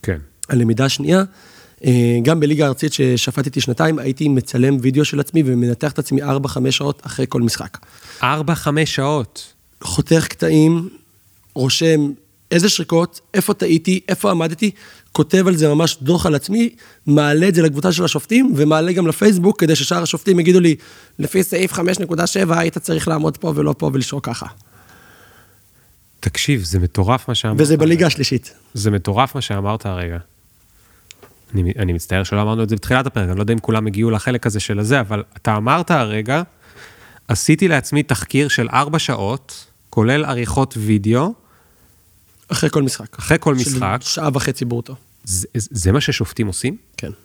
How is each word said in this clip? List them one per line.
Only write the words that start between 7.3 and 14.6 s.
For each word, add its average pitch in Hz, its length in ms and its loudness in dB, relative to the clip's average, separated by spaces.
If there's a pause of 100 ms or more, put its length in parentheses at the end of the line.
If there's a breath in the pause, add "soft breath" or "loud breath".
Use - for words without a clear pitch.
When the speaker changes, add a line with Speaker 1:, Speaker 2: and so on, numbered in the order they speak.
Speaker 2:
משחק. - 360 -4 (460 loud breath)
Speaker 1:
ארבע, 147 320 0
חמש 151 400 -2
שעות? 139 580 -4 (280)
Speaker 2:
חותך - 480 2
קטעים, 165 600 2 (640)
רושם 147 580 0 (400)
איזה 170 180 2
שריקות, 170 500 -2 (140)
איפה 196 200 0
טעיתי, 170 540 0
איפה 196 240 0
עמדתי, 170 400 -2 (400 loud breath)